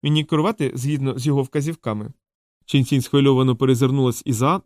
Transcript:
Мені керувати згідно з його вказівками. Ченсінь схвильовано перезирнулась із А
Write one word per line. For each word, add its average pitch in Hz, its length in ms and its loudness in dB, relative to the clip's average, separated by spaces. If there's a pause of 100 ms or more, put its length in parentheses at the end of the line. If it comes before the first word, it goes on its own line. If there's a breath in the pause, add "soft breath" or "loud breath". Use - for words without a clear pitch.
Мені 151 220 2
керувати 156 500 -2
згідно 135 440 -4
з 123 80 -6
його 139 160 0
вказівками. 131 680 -6 (560)
Ченсінь 135 340 2
схвильовано 131 540 2
перезирнулась 131 720 0
із 120 160 -2
А 170 240 0